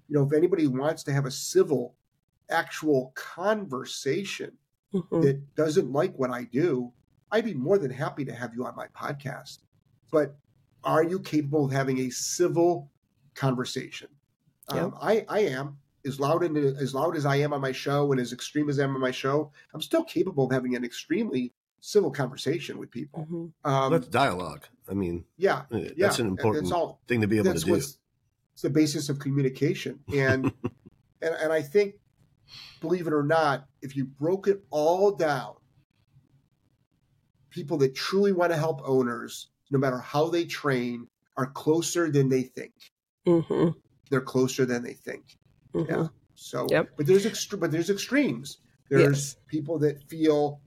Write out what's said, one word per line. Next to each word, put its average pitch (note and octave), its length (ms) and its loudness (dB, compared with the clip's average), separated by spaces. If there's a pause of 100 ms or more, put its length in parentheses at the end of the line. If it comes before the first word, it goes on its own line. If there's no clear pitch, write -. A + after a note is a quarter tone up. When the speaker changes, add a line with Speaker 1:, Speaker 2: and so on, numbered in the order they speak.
Speaker 1:
you D3 100 -2
know, C#3 80 4
if C#3+ 80 0
anybody E3 340 2
wants C#3 360 -2
to D3 80 -6
have C#3 140 0
a D3 60 -6
civil, D3+ 640 0 (540)
actual D#3 640 0
conversation F3 1400 -4 (400)
Speaker 2:
Mm-hmm. E3+ 280 -2
Speaker 1:
that C#3 340 2
doesn't D#3 360 2
like F3 260 0
what B2+ 140 0
I B2 140 -8
do, B2+ 480 -2 (360)
I'd A3 140 2
be A3 100 -4
more D3 240 2
than C#3 140 -2
happy D#3 340 -6
to A#2+ 80 -8
have A#2 220 -10
you B2 100 -6
on A#2+ 100 -10
my A#2+ 120 -10
podcast. B2 720 -10 (540)
But D3 260 2 (460)
are D3+ 200 4
you F3+ 160 -2
capable D3 460 0
of C3 60 0
having C3+ 280 0
a C3 100 -2
civil E3+ 800 0 (460)
conversation? B2+ 720 -4 (640)
Speaker 2:
Yeah. C3 120 -2
Speaker 1:
Um, - 160 -6
I, G3+ 260 2
I F3+ 140 -2
am. C#3+ 360 -2 (280)
As C#3 160 -6
loud D#3+ 220 2
and D#3+ 140 0
as C#3 380 0
loud E3 220 0
as C#3+ 80 0
I C#3 120 4
am D3 140 2
on C#3+ 80 -2
my C3+ 140 -2
show C#3+ 400 0
and B2+ 80 2
as A#2+ 100 -4
extreme D3 380 -4
as C#3 100 0
I C#3+ 60 2
am C3+ 100 -2
on C3 60 -4
my B2+ 100 0
show, C#3+ 400 -2 (220)
I'm D#3+ 80 -12
still E4 240 0
capable D#3+ 400 0
of A#2+ 80 0
having B2 220 0
an A#2+ 100 -4
extremely D3+ 640 -4 (300)
civil F#3+ 300 2
conversation - 680 -4
with - 120 -14
people. D#3 400 -10
Speaker 2:
Mm-hmm. E3+ 400 -8
Speaker 1:
Um, C3+ 220 2
Speaker 3:
That's D#3+ 160 2
dialogue. F2+ 560 0 (260)
I F#2+ 40 -6
mean, F2 320 -2 (100)
Speaker 1:
Yeah, D#3 360 0
Speaker 3:
uh, A2 80 -2
Speaker 1:
yeah, D#2+ 180 -6
Speaker 3:
that's E3 220 2
an A#2 80 0
Speaker 1:
and F#2+ 120 -2
Speaker 3:
important B2+ 260 2
Speaker 1:
it's F3+ 60 -2
all, E3+ 380 -2
Speaker 3:
thing B2 120 2
to G#2+ 60 2
be G#2+ 120 2
able G2+ 100 4
Speaker 1:
that's E2+ 120 0
Speaker 3:
to D#2+ 40 -6
do. F2+ 80 2
Speaker 1:
what's, - 240 -2 (560)
it's - 80 -20
the D#3+ 80 -2
basis D3+ 400 2
of C#3+ 100 -4
communication. C#3 800 -2 (140)
And, C3 320 2 (120)
Speaker 3:
<laughs> - 60 -10 (580)
Speaker 1:
and, E3 140 -2
and D#3 160 -2
I D#3+ 100 2
think, G3+ 340 0 (840)
believe E3+ 280 -2
it D#3 60 0
or D3 100 2
not, D3+ 440 2 (140)
if C3+ 160 -14
you C3 80 0
broke F#3 420 -2
it G3 220 2
all F3 420 4
down, C#3+ 440 0 (1900)
people D#3+ 280 -4
that C3+ 180 2
truly G3+ 360 2
wanna E3+ 260 2
help D3+ 280 -2
owners, A#2+ 640 0 (220)
no C#3 80 4
matter C3 200 0
how D3+ 300 0
they E3+ 160 0
train, B2 640 -2 (280)
are C3 120 -2
closer E3 640 0
than C#3 200 4
they C3 140 2
think. - 300 -14 (520)
Speaker 2:
Mm-hmm. E3 440 4 (400)
Speaker 1:
They're B2+ 120 2
closer C3 440 0
than A#2+ 180 -2
they - 100 -10
think. - 440 -14 (360)
Speaker 2:
Mm-hmm. E3 180 -2
Speaker 1:
Yeah. D#3+ 160 0 (280)
So, C3+ 340 -6
Speaker 2:
Yep. D3+ 280 2
Speaker 1:
but D3 80 -2
there's G3 200 6
extre-, G3 340 -4
but E3 120 0
there's E3+ 180 0
extremes. G3 720 -2 (300)
There's C#3 140 8
Speaker 2:
Yes. C#3+ 320 2 (120)
Speaker 1:
people D3+ 320 -4
that C#3+ 280 0
feel D3 600 2